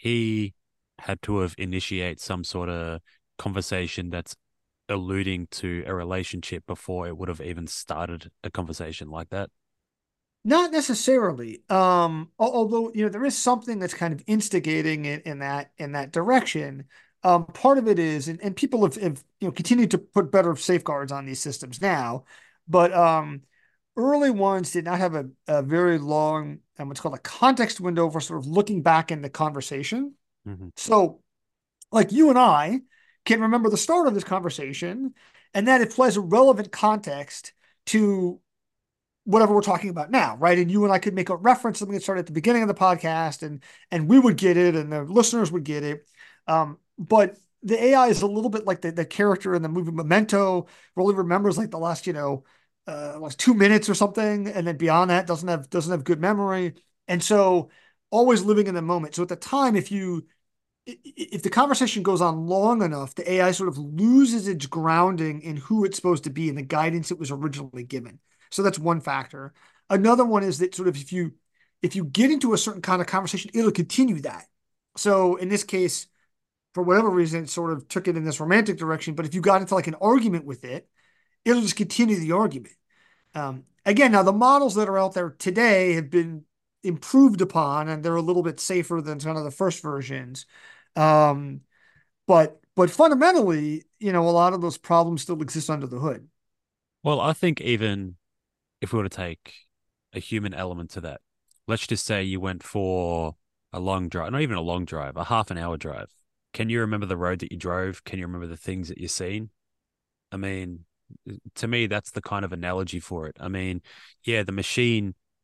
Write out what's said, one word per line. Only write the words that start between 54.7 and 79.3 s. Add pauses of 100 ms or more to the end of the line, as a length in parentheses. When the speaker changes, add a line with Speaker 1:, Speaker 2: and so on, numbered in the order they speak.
Speaker 2:
beyond
that
doesn't
have,
doesn't
have
good
memory. (340)
And
so (400)
always
living
in
the
moment.
So
at
the
time,
if
you, (640)
i-,
i-,
if
the
conversation
goes
on
long
enough,
the
A
I
sort
of
loses
its
grounding
in
who
it's
supposed
to
be
and
the
guidance
it
was
originally
given. (300)
So
that's
one
factor. (360)
Another
one
is
that
sort
of
if
you, (480)
if
you
get
into
a
certain
kind
of
conversation,
it'll
continue
that. (520)
So
in
this
case, (680)
for
whatever
reason,
it
sort
of
took
it
in
this
romantic
direction.
But
if